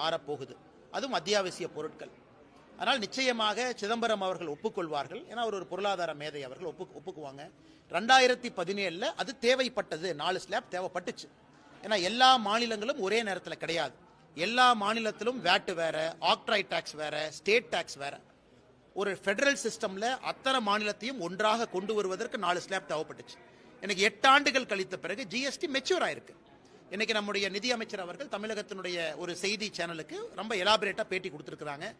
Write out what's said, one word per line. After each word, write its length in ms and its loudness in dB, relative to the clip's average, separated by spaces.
மாறப்போகுது, 540 -2
அதுவும் 220 -2
அத்தியாவசிய 480 0
பொருட்கள். 360 -10
ஆனால் 240 2
நிச்சயமாக 600 0
சிதம்பரம் 440 0
அவர்கள் 280 -2
ஒப்புக்கொள்வார்கள், 760 -4
ஏன்னா 160 -4
அவர் 140 -2
ஒரு 120 -8
பொருளாதார 400 -2
மேதை, 260 -6
அவர்கள் 240 -10
ஒப்பு-, 280 -12
ஒப்புக்குவாங்க. 440 -12
ரெண்டாயிரத்தி 540 6
பதினேழுல 480 -2
அது 100 -8
தேவைப்பட்டது, 600 0
நாலு 220 0
ஸ்லாப் 300 -6
தேவைப்பட்டுச்சு. 540 -6
ஏன்னா 140 2
எல்லா 200 8
மாநிலங்களும் 580 0
ஒரே 220 2
நேரத்துல 360 -6
கிடையாது, 320 -2
எல்லா 200 6
மாநிலத்திலும் 640 -2
வேட் 260 2
வேற, 140 0
ஆக்ட்ராய் 420 0
டாக்ஸ் 280 -4
வேற, 140 -4
ஸ்டேட் 380 2
டாக்ஸ் 280 -6
வேற. 120 -6
ஒரு 100 0
ஃபெடரல் 400 2
சிஸ்டம்ல 420 -4
அத்தனை 280 0
மாநிலத்தையும் 580 0
ஒன்றாக 480 2
கொண்டு 220 -2
வருவதற்கு 480 -2
நாலு 200 2
ஸ்லாப் 260 -4
தேவைப்பட்டுச்சு. 460 -6
எனக்கு 240 0
எட்டு 240 2
ஆண்டுகள் 380 6
கழித்த 240 -4
பிறகு 180 -6
ஜி 160 -2
எஸ் 140 -8
டி 140 -2
மெச்சூர் 300 2
ஆயிருக்கு. 280 -6
இன்னைக்கு 240 0
நம்முடைய 280 0
நிதியமைச்சர் 480 -2
அவர்கள் 300 -10
தமிழகத்தினுடைய 640 -6
ஒரு 100 -4
செய்தி 340 0
சேனலுக்கு 400 -6
ரொம்ப 120 -4
எலாபரேட்டா 500 2
பேட்டி 220 -2
கொடுத்திருக்கிறாங்க. 520 -10